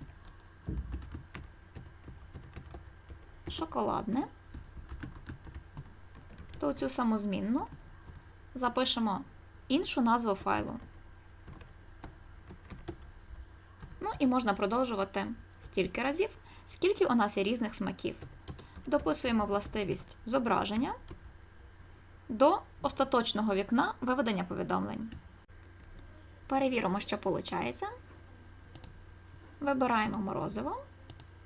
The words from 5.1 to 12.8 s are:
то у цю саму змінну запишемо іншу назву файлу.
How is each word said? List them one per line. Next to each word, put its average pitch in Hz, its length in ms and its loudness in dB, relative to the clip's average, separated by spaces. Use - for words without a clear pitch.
то 294 100 2
у 277 40 2
цю 277 160 -2
саму 226 280 4
змінну 208 500 2
запишемо 247 680 2
іншу 302 340 4
назву 233 340 6
файлу. - 440 0